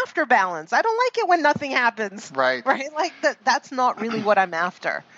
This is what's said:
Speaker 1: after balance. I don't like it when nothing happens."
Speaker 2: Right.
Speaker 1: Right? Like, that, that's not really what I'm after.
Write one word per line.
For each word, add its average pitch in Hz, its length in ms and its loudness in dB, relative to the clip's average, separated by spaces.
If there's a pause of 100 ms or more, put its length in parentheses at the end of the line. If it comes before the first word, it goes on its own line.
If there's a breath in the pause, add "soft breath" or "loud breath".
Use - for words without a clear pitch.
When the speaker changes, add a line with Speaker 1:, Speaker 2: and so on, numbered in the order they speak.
Speaker 1:
after 330 240 -2
balance. 196 440 0
I 285 120 2
don't 453 220 0
like 494 120 -2
it 427 100 0
when 349 140 4
nothing 294 300 0
happens." 220 640 -2
Speaker 2:
Right. 131 280 2
Speaker 1:
Right? 269 300 -2
Like, 311 200 -4 (100)
that, 285 200 0
that's 247 280 0
not 254 280 0
really 220 220 -4
what 208 160 2
I'm 185 160 2
after. 165 500 -4 (140)